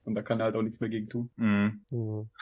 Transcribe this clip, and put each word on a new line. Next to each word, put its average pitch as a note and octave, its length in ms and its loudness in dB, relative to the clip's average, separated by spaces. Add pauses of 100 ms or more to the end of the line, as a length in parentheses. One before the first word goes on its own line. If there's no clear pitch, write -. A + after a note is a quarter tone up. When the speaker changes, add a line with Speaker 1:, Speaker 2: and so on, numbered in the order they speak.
Speaker 1:
Und A2 100 -2
da G#2+ 60 0
kann A2+ 180 0
er A2+ 60 2
halt G#2+ 100 2
auch A2+ 60 2
nichts A2 180 -2
mehr A2 100 0
gegen A2 200 -2
tun. A#2+ 280 -4
Speaker 2:
Mhm. G#2+ 440 2 (100)
Speaker 3:
Mhm. A2 380 -4 (120)